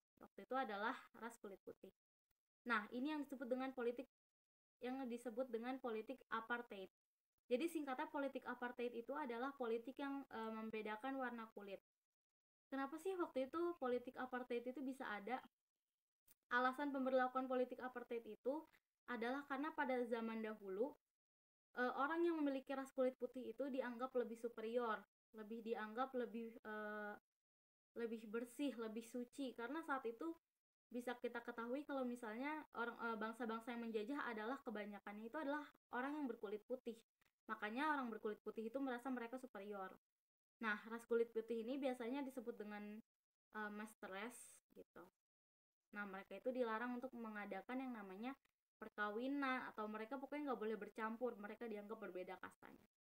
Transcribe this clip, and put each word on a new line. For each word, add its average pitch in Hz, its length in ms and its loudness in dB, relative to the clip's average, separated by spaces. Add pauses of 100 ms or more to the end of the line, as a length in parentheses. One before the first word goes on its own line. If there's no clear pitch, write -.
(200)
Waktu - 240 -14
itu - 80 -6
adalah 226 400 2 (240)
ras 233 240 -6
kulit 196 240 -10
putih. - 240 -12 (800)
Nah, 220 240 6
ini 254 160 2
yang 302 160 0
disebut 262 240 -4
dengan 262 240 0
politik, 240 320 -2 (800)
yang 262 240 0
disebut 240 400 0
dengan 240 320 -2
politik 247 480 -2
apartheid. 226 640 -2 (560)
Jadi, 247 240 6
singkatnya, 277 400 0
politik 269 320 2
apartheid 247 480 -2
itu 233 240 -4
adalah 254 400 0
politik 233 400 0
yang, 277 320 -2
eh, 226 320 -4
membedakan 220 560 -2
warna 240 400 -2
kulit. 196 240 -8 (880)
Kenapa 269 320 -2
sih 370 160 0
waktu 269 320 2
itu 339 320 2
politik 247 400 2
apartheid 247 480 -2
itu 262 160 -2
bisa 262 240 -2
ada? 208 320 -2 (1120)
Alasan 262 400 6
pemberlakuan 262 560 6
politik 254 320 4
apartheid 240 480 -4
itu 262 320 2 (480)
adalah 240 400 2
karena 285 240 0
pada 254 320 4
zaman 226 400 0
dahulu, 214 480 0 (800)
eh, 247 240 2
orang 302 240 4
yang 339 160 6
memiliki 277 400 4
ras 262 160 -4
kulit 254 240 6
putih 240 320 -4
itu 226 240 -2
dianggap 247 400 0
lebih 233 240 4
superior, 226 640 2 (320)
lebih 214 320 -6
dianggap 220 480 0
lebih, 233 480 0
eh, 208 560 -4 (800)
lebih 226 320 -2
bersih, 247 480 0
lebih 220 320 -2
suci. 247 480 -2
Karena 254 240 -2
saat 294 240 2
itu 311 320 -2 (560)
bisa 247 240 0
kita 233 240 -2
ketahui 240 480 -2
kalau 269 160 2
misalnya 247 560 -2 (160)
orang, 233 240 0
eh, 226 160 0
bangsa-bangsa 226 560 -2
yang 233 160 -2
menjajah 220 400 0
adalah 226 320 -2
kebanyakannya 208 720 -6
itu 302 80 -2
adalah 294 240 2 (320)
orang 262 240 2
yang 277 80 2
berkulit 214 400 -2
putih. 240 280 -4 (520)
Makanya 233 480 2
orang 247 160 0
berkulit 214 320 -2
putih 220 240 -2
itu - 80 -2
merasa 269 320 2
mereka 247 320 0
superior. 202 480 -4 (720)
Nah, 214 160 4 (160)
ras 226 160 -6
kulit 233 240 6
putih 226 320 0
ini 262 160 0
biasanya 254 400 2
disebut 254 320 -4
dengan, 208 480 -8 (560)
eh, 214 160 0
master 208 400 -8
race 214 480 -6 (160)
gitu. - 240 -16 (960)
Nah, 208 80 0
mereka 196 320 -6
itu 247 160 0
dilarang 240 480 2
untuk 254 160 -6
mengadakan 214 640 -4
yang 254 160 -4
namanya 208 400 -6 (420)
perkawinan 247 920 2
atau 214 160 -2
mereka 220 320 -2
pokoknya 285 320 -2
nggak 233 80 2
boleh 220 160 2
bercampur, 220 640 0
mereka 214 320 -6
dianggap 208 320 -4
berbeda 185 400 -4
kastanya. - 400 -12 (360)